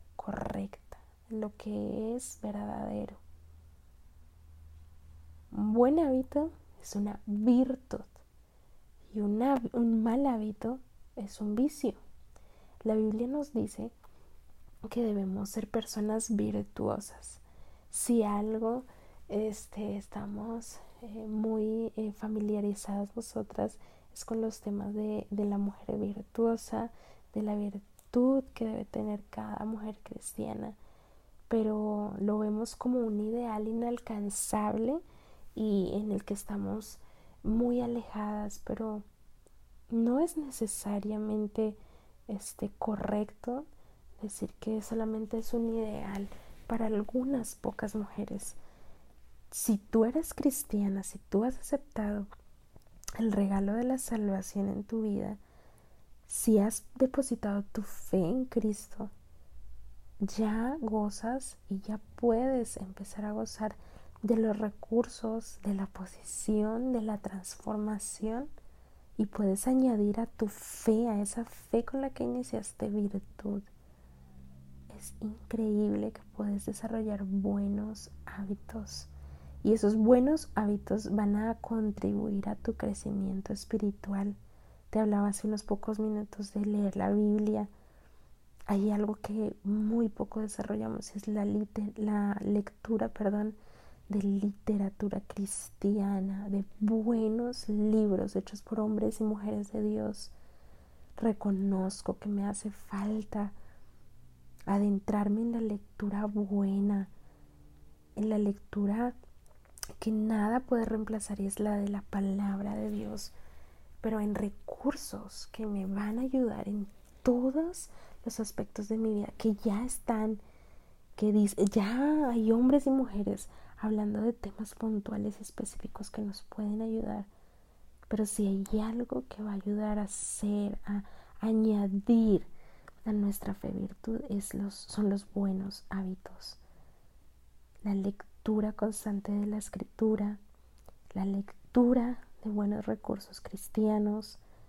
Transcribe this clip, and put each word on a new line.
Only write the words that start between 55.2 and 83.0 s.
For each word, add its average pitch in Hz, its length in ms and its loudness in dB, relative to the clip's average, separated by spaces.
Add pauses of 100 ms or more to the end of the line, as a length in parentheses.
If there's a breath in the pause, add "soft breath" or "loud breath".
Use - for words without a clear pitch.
si - 320 4
has 208 260 4 (120)
depositado 233 760 2
tu 208 120 -2
fe - 340 -2
en 214 280 2
Cristo, 208 640 -2 (1080)
ya 220 640 2
gozas 220 760 -2 (120)
y 190 120 -2
ya 214 180 -4 (160)
puedes 240 640 4
empezar 196 480 -8
a 208 60 -2
gozar 214 440 -4 (480 loud breath)
de 220 120 6
los 220 220 4
recursos, 226 1080 -2
de 202 120 2
la 196 100 0
posición, 214 1080 -2
de 233 100 2
la 214 180 -2
transformación, 214 1300 -4 (680 soft breath)
y 214 100 2
puedes 202 400 2
añadir 226 520 6
a 233 60 0
tu - 220 -2
fe, 226 600 2
a 208 140 2
esa 226 240 -2
fe - 400 0
con 269 160 -4
la 269 80 0
que 254 140 -4
iniciaste, 240 640 -2
virtud. 202 720 -2 (1400 loud breath)
Es - 240 -14
increíble 214 920 0
que - 100 -14 (140)
puedes 202 300 -2
desarrollar 214 580 -4
buenos 202 840 0 (160)
hábitos - 800 -8 (580 loud breath)
Y 208 80 10
esos 214 220 6
buenos 247 580 8
hábitos 208 600 0
van 208 220 4
a 220 180 2
contribuir 208 920 0
a 214 60 -2
tu - 200 -4
crecimiento 196 760 -2